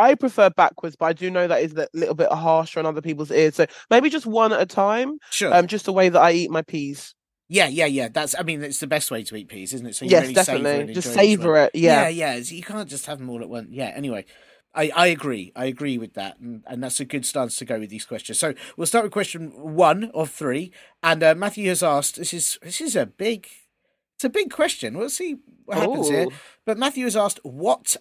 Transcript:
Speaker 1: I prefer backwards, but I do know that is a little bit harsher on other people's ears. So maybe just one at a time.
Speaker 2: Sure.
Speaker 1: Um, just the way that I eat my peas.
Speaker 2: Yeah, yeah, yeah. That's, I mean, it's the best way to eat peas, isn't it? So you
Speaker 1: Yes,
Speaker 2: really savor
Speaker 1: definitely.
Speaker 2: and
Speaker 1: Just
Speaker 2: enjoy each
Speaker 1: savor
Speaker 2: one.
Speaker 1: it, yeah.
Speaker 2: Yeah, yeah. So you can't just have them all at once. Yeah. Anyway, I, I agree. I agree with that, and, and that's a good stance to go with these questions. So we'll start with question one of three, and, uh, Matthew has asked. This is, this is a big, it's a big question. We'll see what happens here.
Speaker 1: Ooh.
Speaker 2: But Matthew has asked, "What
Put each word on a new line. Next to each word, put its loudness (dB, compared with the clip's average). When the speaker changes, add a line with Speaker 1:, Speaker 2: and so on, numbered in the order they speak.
Speaker 1:
I 6
prefer 4
backwards, 0
but -4
I 2
do -6
know 0
that 2
is -2
a -4
little -2
bit 2
harsher 0
on -2
other -4
people's -6
ears. 4
So 4
maybe 6
just -4
one 4
at 0
a 2
time. 0
Speaker 2:
Sure. 0
Speaker 1:
Um, 6
just -4
the -2
way 6
that 6
I 8
eat 0
my -2
peas. -10
Speaker 2:
Yeah, 4
yeah, 0
yeah. 0
That's, -4
I -6
mean, -6
it's -8
the -8
best -2
way -6
to -12
eat -14
peas, -12
isn't -10
it? -12
So -8
you 4
Speaker 1:
Yes, 8
Speaker 2:
really -4
savor 4
Speaker 1:
definitely. 0
Speaker 2:
and -12
Speaker 1:
Just -4
Speaker 2:
enjoy 2
each 8
Speaker 1:
savor 4
Speaker 2:
one. 6
Speaker 1:
it, 0
yeah. 6
Speaker 2:
Yeah, -4
yeah. -10
So -10
you -14
can't -10
just -10
have -10
them -12
all -10
at -14
once. -12
Yeah. -8
Anyway, -6
I, 0
I 6
agree. -2
I -6
agree -4
with -12
that, -10
and, -16
and -10
that's -4
a -6
good -6
stance -4
to -10
go -4
with -10
these -12
questions. -8
So -2
we'll -4
start 2
with -6
question -6
one 2
of -2
three, -4
and, 4
uh, 6
Matthew -4
has 0
asked. 0
This -8
is, -4
this -10
is -4
a 0
big, -6
it's -14
a 2
big -2
question. -2
We'll -4
see -6
what -4
happens 0
here. 2
Speaker 1:
Ooh. -6
Speaker 2:
But -2
Matthew -2
has -2
asked, 0
"What -2